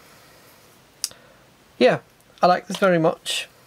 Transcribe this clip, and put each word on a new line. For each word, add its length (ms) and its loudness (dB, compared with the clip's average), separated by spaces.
yeah, 200 2
I 60 2
like 200 0
this 100 -10
very 220 2
much, 480 -4